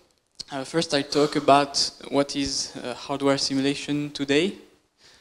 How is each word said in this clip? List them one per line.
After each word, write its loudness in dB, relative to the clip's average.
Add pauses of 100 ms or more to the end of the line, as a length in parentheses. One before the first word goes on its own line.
(520)
uh, -6
first -2
I 2
talk 0
about 4 (200)
what 0
is, -4
uh, -8
hardware 0
simulation -2
today. 0 (640)